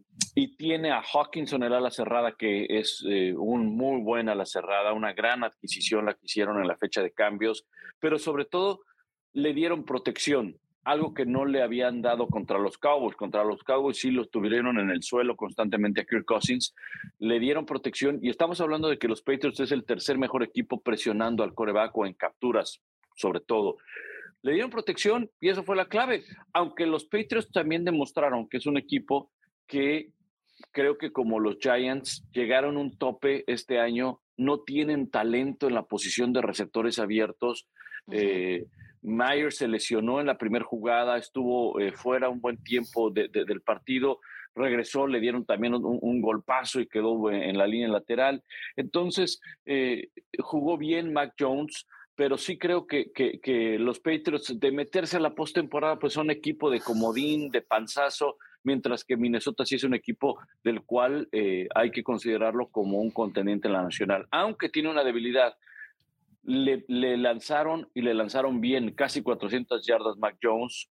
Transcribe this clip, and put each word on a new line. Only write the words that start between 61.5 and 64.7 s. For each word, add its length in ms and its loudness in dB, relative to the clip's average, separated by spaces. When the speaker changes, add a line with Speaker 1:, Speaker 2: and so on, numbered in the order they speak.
Speaker 1:
hay 160 4
que 100 -4
considerarlo 680 0
como 280 0
un 140 0
contendiente 560 0
en 60 2
la 100 0
nacional, 480 -2
aunque 360 0
tiene 220 -2